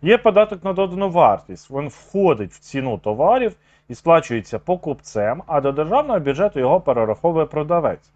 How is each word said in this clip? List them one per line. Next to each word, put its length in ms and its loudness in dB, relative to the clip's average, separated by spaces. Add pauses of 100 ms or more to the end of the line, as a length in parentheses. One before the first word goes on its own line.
Є 160 4
податок 460 2
на 100 -4
додану 360 -2
вартість, 640 0
він 160 -8
входить 640 -2
в 80 -20
ціну 380 -6
товарів 580 0 (320)
і 80 -14
сплачується 640 0
покупцем, 880 -6
а 140 0
до 100 0
державного 480 0
бюджету 400 -2
його 220 2
перераховує 640 0
продавець. 720 -4